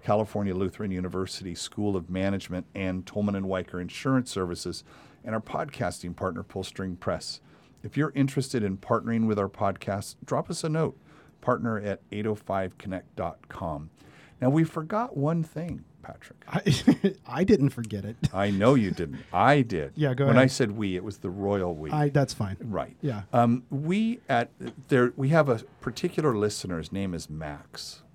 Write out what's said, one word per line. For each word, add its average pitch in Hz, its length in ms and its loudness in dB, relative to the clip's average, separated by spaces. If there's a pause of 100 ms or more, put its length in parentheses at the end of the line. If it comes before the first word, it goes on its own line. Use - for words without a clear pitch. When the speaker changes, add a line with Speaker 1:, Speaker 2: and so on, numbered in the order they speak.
Speaker 1:
California 104 520 0
Lutheran 98 380 -4
University 92 600 -6
School 104 420 -4
of 87 120 -4
Management 92 680 -4
and 92 320 -4
Tolman 104 280 -2
and 95 120 -4
Weicker 92 340 -4
Insurance 127 500 -2
Services 87 540 -4 (400)
and 110 100 -4
our 113 60 -2
podcasting 117 760 -6
partner, 92 300 -4
Pullstring 95 560 -8
Press. - 400 -6 (420)
If - 140 -8
you're 147 180 0
interested 135 480 0
in 98 160 -2
partnering 113 480 0
with 107 120 2
our 98 100 2
podcast, 98 760 -4
drop - 260 -2
us 165 120 -8
a 160 60 -2
note, 160 280 0 (440)
partner 117 380 0
at 101 220 -4 (120)
eight 107 140 -2
oh 107 80 0
five 95 440 -4
connect 95 380 -10
dot 87 320 -8
com. 78 420 -8 (500)
Now, 127 100 2
we 160 140 4
forgot 165 540 -4
one 160 240 2
thing, 160 420 -8 (180)
Patrick. - 460 -18
Speaker 2:
I, 190 680 4 (120)
<laughs> - 0 -
I 135 180 0
didn't 180 260 6
forget 104 360 -6
it. 113 100 -8 (160)
Speaker 1:
I 101 180 2
know 101 240 6
you 107 160 4
didn't. 78 280 -4 (160)
I 117 260 6
did. 90 360 0
Speaker 2:
Yeah, 143 180 0
go 139 120 2
Speaker 1:
When 117 120 8
I 127 40 10
Speaker 2:
ahead. 131 80 8
Speaker 1:
said 123 220 0
we, 101 240 -2
it 92 80 -4
was 104 140 -8
the 101 100 -6
royal 95 460 0
we. 78 160 -8
Speaker 2:
I, 147 180 2
that's 139 240 2
fine. 95 280 -4
Speaker 1:
Right. 85 420 -6
Speaker 2:
Yeah. 113 200 -4 (120)
Speaker 1:
Um, 120 360 4
we 185 500 -2 (100)
at, 120 200 0 (380)
there, 123 280 6
we 135 120 0
have 151 220 6
a 113 80 4 (240)
particular 156 520 0
listener. 104 440 -2
His 82 140 -8
name 98 200 -4
is 82 160 -8
Max. - 720 -12 (120)